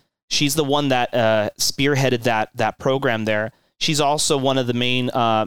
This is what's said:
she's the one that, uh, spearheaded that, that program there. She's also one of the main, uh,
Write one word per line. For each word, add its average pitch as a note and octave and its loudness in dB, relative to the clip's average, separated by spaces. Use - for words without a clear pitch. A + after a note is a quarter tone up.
she's C#3+ 0
the D#3 0
one C#3+ 0
that, B2 0
uh, A2 2
spearheaded C3+ 0
that, A2 0
that G#2+ -2
program C3 -2
there. G#2+ -2
She's D3+ 0
also D3 0
one C3+ 0
of B2+ -2
the A#2+ 0
main, B2 -2
uh, A2+ 0